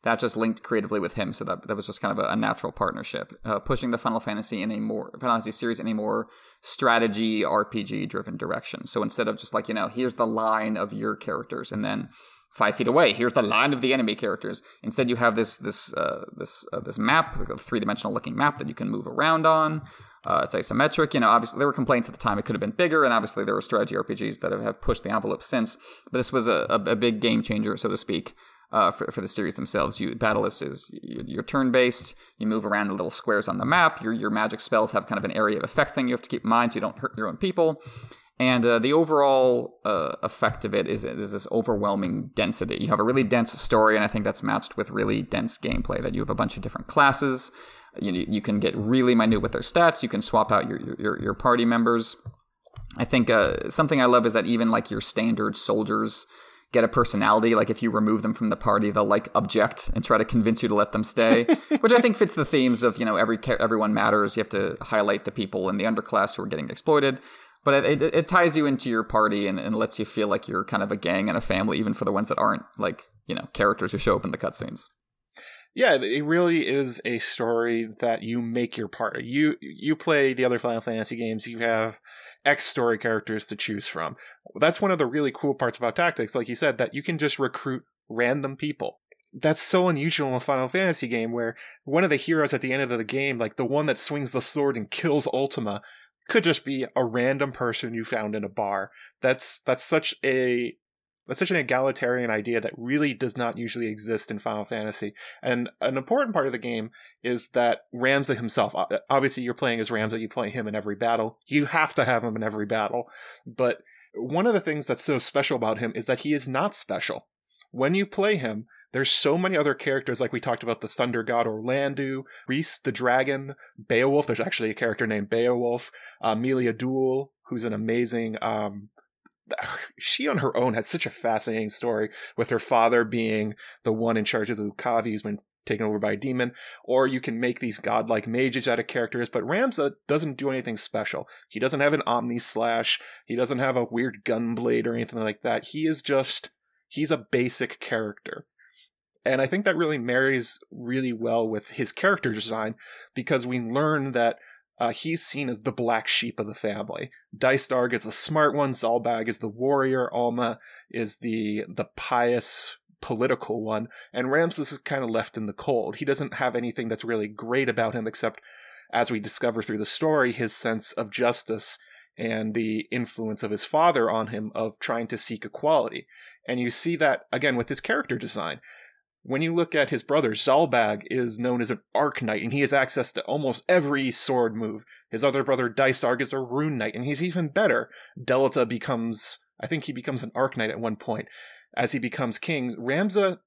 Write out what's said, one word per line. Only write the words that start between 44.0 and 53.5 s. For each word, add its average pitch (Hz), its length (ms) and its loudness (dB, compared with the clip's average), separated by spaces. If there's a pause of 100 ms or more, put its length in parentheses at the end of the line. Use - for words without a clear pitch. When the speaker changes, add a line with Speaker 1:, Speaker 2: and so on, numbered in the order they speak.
Speaker 1:
I 104 40 0
think 104 160 -2
that's 101 180 -2
matched 107 340 -2
with 101 140 -4
really 104 320 0
dense - 360 -4
gameplay, - 440 -2
that - 120 -4
you 101 60 -2
have 104 100 -4
a - 40 0
bunch - 220 -2
of 95 60 -10
different - 240 -10
classes. 139 680 2 (480)
You, 90 260 -2
you 107 140 0
can 104 180 0
get - 160 0
really 123 400 4
minute 110 280 4
with - 100 -2
their - 80 -2
stats. - 420 4
You 120 60 -4
can 107 140 -2
swap 107 280 2
out 104 160 4
your, - 140 -4 (180)
your, 104 240 -2
your 104 120 -2
party 120 320 4
members. 117 500 2 (800)
I - 80 0
think, 120 240 2
uh, 104 400 4